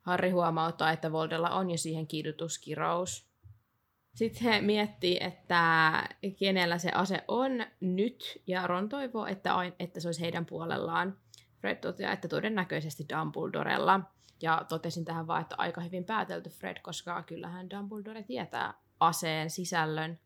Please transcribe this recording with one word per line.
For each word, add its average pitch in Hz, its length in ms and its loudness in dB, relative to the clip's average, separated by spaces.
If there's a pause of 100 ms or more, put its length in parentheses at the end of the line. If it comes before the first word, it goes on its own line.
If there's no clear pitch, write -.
Harry 180 300 2
huomauttaa, 160 640 2
että 160 200 -2
Voldella 160 380 0
on 185 200 0
jo 170 60 0
siihen 160 300 -4
kiidutuskirous. 156 1200 -4 (840)
Sitten 226 280 -2
he 220 180 4
miettii, 208 600 4
että 165 720 6 (460)
kenellä 185 400 4
se 170 160 0
ase 180 340 2
on 247 380 0 (140)
nyt, 190 640 -2
ja 180 200 0
Ron 180 220 0
toivoo, 247 380 -4
että - 280 0
ain-, 180 240 0
että 175 220 -6
se 170 80 -2
olisi 165 120 -4
heidän 170 260 -2
puolellaan. 165 720 -2 (420)
Fred 202 160 -2
toteaa, - 360 -4
että - 160 -4
todennäköisesti 156 800 -2 (100)
Dumbledorella. 160 840 2 (420)
Ja 160 260 2
totesin 165 360 -4
tähän 165 220 -6
vaan, 160 160 0
että - 160 -8
aika 170 220 -2
hyvin 175 240 -6
päätelty, 180 460 -4
Fred, 180 300 -10
koska 170 420 -8
kyllähän 175 480 -12
Dumbledore 208 520 -10
tietää 185 520 -6 (260)
aseen 160 500 2
sisällön. 160 760 -2